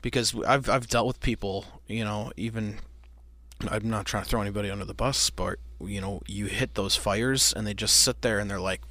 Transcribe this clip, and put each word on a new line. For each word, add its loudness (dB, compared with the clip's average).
because 2
I've, 4
I've 2
dealt 4
with -2
people, 0
you -2
know, -2
even, -4
I'm 0
not 0
trying -2
to -6
throw 2
anybody -2
under -4
the -8
bus, 2
but, -2
you -6
know, -6
you -4
hit -2
those 0
fires 4
and -2
they -2
just 4
sit 4
there 2
and -2
they're -4
like, -2